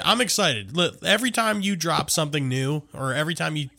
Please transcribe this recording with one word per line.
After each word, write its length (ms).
I'm 160
excited. 560
Look, 260
every 280
time 320
you 140
drop 340
something 380
new, 340
or 220
every 200
time 220
you, 220